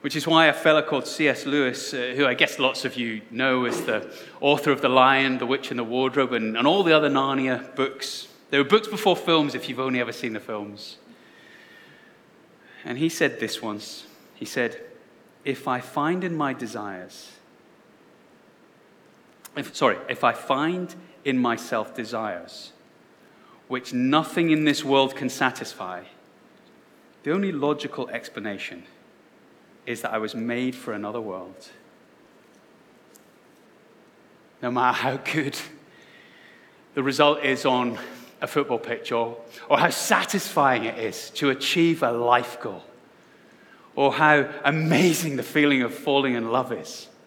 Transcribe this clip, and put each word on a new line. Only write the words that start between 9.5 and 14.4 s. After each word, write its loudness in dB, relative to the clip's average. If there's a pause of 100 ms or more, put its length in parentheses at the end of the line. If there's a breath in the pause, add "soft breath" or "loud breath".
if -6
you've -8
only -2
ever -4
seen -6
the -6
films. -10 (1900 loud breath)
And -8
he 0
said 0
this -4
once. -8 (300)
He -12